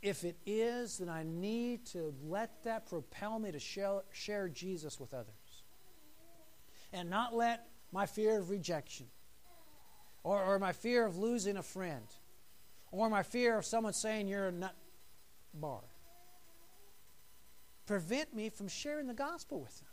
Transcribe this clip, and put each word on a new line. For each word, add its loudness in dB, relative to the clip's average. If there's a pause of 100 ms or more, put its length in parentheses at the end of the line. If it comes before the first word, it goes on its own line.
If 2
it 0 (100)
is, 2
then -2
I -2
need 0
to -2
let -2
that -2
propel -2
me 0
to -4
share, 0 (100)
share 0
Jesus -4
with -8
others. -6 (1600)
And -2
not 2
let 4 (240)
my 2
fear 6
of 0
rejection -2 (1160)
or, 6
or 8
my 6
fear 6
of 4
losing 4
a -2
friend -2 (880)
or 6
my 6
fear 6
of 2
someone 4
saying 2
you're 2
a 2
nut -2 (760)
bar -4 (2000)
prevent 2
me -2
from -6
sharing -2
the -2
gospel -2
with -10
them. -16